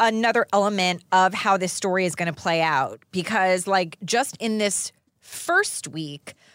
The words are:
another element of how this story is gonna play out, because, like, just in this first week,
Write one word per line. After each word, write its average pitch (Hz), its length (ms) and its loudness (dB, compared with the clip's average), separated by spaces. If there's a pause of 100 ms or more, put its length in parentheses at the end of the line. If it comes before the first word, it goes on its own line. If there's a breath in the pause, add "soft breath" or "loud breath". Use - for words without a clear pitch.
another 226 520 2
element 196 600 0
of 185 220 6
how 196 240 2
this 180 160 -4
story 185 320 0
is 175 80 -4
gonna 170 180 -4
play 165 300 0
out, 135 380 0 (120)
because, 185 540 0
like, 185 380 0
just 226 340 -2
in 220 180 -2
this 208 340 -2 (300)
first - 680 -2
week, 143 460 -10 (200 soft breath)